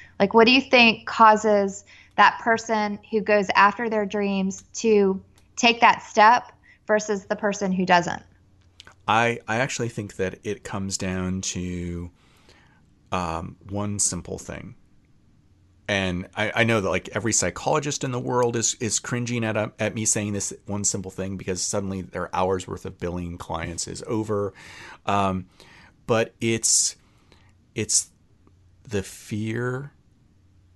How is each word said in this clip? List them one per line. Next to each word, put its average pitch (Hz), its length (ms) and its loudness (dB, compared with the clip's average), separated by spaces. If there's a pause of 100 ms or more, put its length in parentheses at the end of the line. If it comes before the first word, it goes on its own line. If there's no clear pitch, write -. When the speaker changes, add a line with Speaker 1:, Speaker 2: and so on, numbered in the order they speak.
(200)
Speaker 1:
Like, 196 140 4
what 226 120 10
do 254 60 6
you 262 80 6
think 233 460 4
causes 214 760 4 (320)
that 202 240 6
person 214 600 0 (100)
who 220 100 0
goes 202 360 2
after 208 340 4
their 214 160 0
dreams 196 560 -2 (120)
to 202 460 4 (360)
take 233 240 2
that 214 240 6
step 220 480 4 (340)
versus 208 380 0
the 214 100 -6
person 202 380 -2
who 185 120 0
doesn't? 175 380 2 (840)
Speaker 2:
I, 117 400 2
I 110 80 -2
actually 123 320 -2
think 104 280 -10
that 92 280 -4
it 104 180 -8
comes 98 340 -6
down 92 440 -4
to, 87 680 -8 (1000)
um, 87 460 -6 (120)
one 101 300 -6
simple 92 400 -4
thing. - 380 -14 (1080)
And 95 480 -4
I, 107 200 -4
I 117 100 2
know 113 160 2
that, 95 80 -2
like, 90 240 -2
every 107 220 -2
psychologist 143 680 -2
in 135 60 -6
the 123 100 -4
world 123 360 0
is, 113 240 -2
is 110 180 -2
cringing 120 460 -4
at, 110 120 -2
uh, 110 120 -2 (100)
at 107 160 -2
me 110 120 -4
saying 104 260 -2
this 101 200 -6 (120)
one 101 200 -6
simple 92 260 -6
thing 95 260 -8
because 90 240 -6
suddenly 98 400 -4
their 87 340 -10
hours 92 320 0
worth 95 200 -10
of 90 120 -14
billing 87 380 -6
clients 82 500 -8
is - 200 -12
over. 107 480 -4 (500)
Um, 98 400 0 (640)
but 113 340 0
it's, - 560 0 (800)
it's - 340 -2 (800)
the 101 140 -2
fear 120 880 -8 (840)